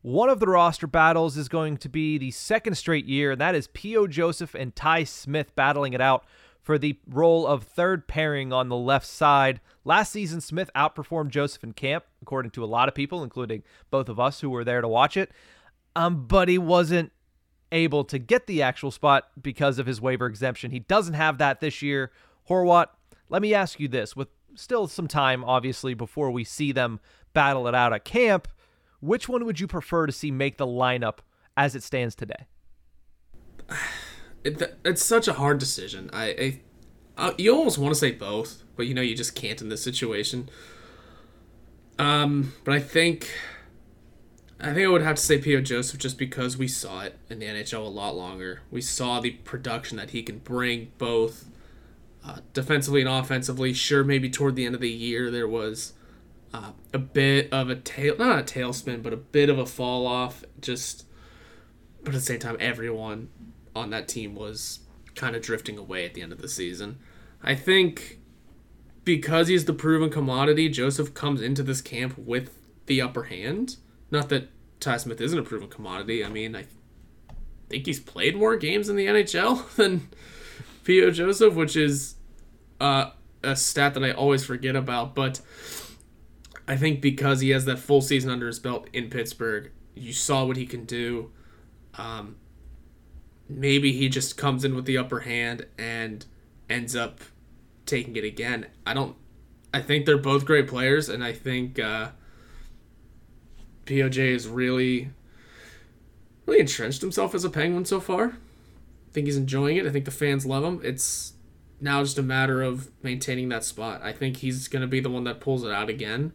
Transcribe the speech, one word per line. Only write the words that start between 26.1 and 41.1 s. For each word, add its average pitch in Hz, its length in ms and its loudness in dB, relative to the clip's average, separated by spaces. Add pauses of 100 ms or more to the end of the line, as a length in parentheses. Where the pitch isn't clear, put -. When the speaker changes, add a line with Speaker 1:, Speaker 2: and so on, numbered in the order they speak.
Speaker 1:
we 120 140 -4
see 143 300 -2
them 120 260 0 (340)
battle 139 360 4
it 120 60 0
out 120 180 4
at 104 100 -2
camp, 220 460 2 (520)
which 180 260 -2
one 247 160 -2
would 214 160 -4
you 190 80 -4
prefer 170 380 -2
to 139 80 -4
see 151 180 -6
make 135 260 -2
the 143 80 -2
lineup 123 520 0 (400)
as 139 180 2
it 123 80 -10
stands 123 320 -4
today? - 300 -12 (1200)
Speaker 2:
<sighs> - 60 -10 (720)
It, 151 140 -4
th-, - 120 -4 (120)
it's 175 180 0
such 226 280 4
a 170 40 0
hard 143 240 2
decision. 95 540 -6
I, 110 140 -6
I, 135 360 -2 (560)
I, 247 200 -2
you 208 180 6
almost 294 220 4
wanna 143 180 2
say 139 160 2
both, 107 520 -8 (120)
but, 120 120 -2
you 135 60 -4
know, 127 80 0
you 117 140 -2
just 117 200 -6
can't 104 260 -8
in 110 80 -8
this 107 120 -6
situation. 123 680 -4 (1500)